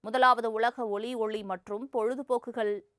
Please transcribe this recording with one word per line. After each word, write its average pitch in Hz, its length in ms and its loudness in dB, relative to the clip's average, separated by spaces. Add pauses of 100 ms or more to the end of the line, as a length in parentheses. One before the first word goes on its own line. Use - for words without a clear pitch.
முதலாவது 240 480 4
உலக 233 440 0
ஒலி, 226 160 -4 (140)
ஒளி 214 160 -4 (100)
மற்றும் 208 420 -8
பொழுதுபோக்குகள் 240 800 -2 (260)